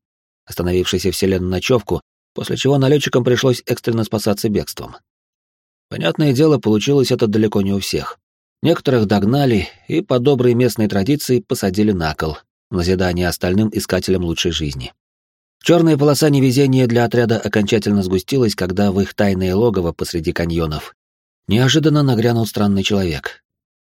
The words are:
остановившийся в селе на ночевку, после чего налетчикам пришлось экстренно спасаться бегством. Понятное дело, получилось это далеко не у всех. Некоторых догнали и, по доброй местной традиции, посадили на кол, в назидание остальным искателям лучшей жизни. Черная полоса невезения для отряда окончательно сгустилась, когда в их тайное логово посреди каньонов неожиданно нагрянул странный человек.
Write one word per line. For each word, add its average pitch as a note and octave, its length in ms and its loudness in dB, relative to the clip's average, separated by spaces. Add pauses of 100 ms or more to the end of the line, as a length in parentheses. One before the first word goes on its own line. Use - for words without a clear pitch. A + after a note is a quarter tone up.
(440)
остановившийся F2+ 680 -2
в - 40 -10
селе F#2+ 220 0
на F2+ 80 -4
ночевку, F#2 560 -2 (320)
после - 220 -6
чего C3+ 200 0
налетчикам C3 480 0
пришлось B2 400 0
экстренно A#2 400 -4
спасаться G#2+ 440 -2
бегством. D2+ 480 -6 (920)
Понятное D#3+ 460 0
дело, D3 240 4
получилось A#2+ 540 2
это A#2+ 160 2
далеко G#2+ 340 0
не G2 100 -2
у G2 60 -2
всех. D#2+ 400 -6 (440)
Некоторых C3+ 440 2
догнали G#2+ 640 2 (180)
и, D#3+ 160 -2
по B2+ 160 -2
доброй B2 360 2
местной A#2 340 0
традиции, A#2+ 500 0
посадили G#2+ 540 0
на D#2+ 220 -2
кол, D#2 220 -6 (320)
в - 60 -8
назидание F2+ 540 0
остальным F#2+ 440 0
искателям F#2 520 -2
лучшей E2+ 260 -2
жизни. D2 420 -6 (680)
Черная E3 340 4
полоса D3 340 2
невезения C3 580 2
для A#2 160 2
отряда A#2 340 0
окончательно G#2 640 0
сгустилась, G2+ 540 0
когда F#2 340 0
в F#2+ 100 0
их G2 140 -2
тайное F#2+ 400 0
логово F#2+ 380 2
посреди E2+ 400 -6
каньонов E2 640 -4 (520)
неожиданно C#3+ 560 2
нагрянул A#2 420 0
странный G2+ 380 0
человек. F#2 640 -4 (500)